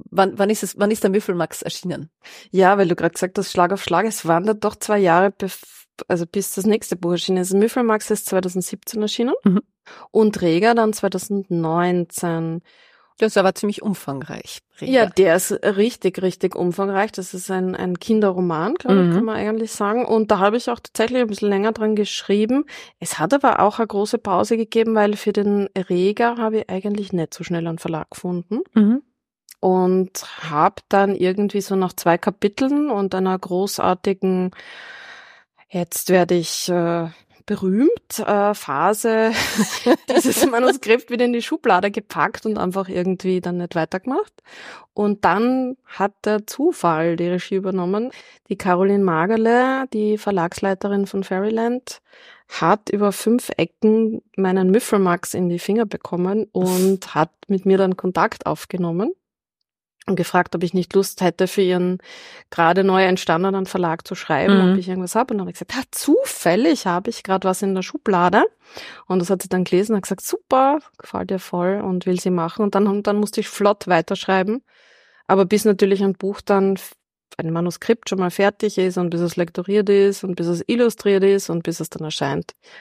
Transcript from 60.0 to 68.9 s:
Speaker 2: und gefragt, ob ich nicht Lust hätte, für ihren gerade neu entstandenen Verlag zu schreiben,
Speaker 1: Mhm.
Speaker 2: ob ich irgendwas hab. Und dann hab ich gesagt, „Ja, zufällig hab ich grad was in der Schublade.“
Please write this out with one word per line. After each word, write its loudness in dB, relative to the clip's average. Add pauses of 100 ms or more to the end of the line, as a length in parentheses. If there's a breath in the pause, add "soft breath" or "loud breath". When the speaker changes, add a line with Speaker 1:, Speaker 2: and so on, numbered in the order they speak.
Speaker 2:
und 0
gefragt, 0
ob -4
ich -2
nicht -2
Lust 0
hätte, 0
für -2
ihren 2 (500 loud breath)
gerade 2
neu 4
entstandenen 0
Verlag -4
zu -10
schreiben, 2
Speaker 1:
Mhm. 6
Speaker 2:
ob 2
ich -6
irgendwas -6
hab. 0
Und -2
dann -4
hab -10
ich -16
gesagt, -10
„Ja, -4
zufällig 0
hab -2
ich -8
grad -2
was -2
in -2
der -4
Schublade.“ 2 (640 loud breath)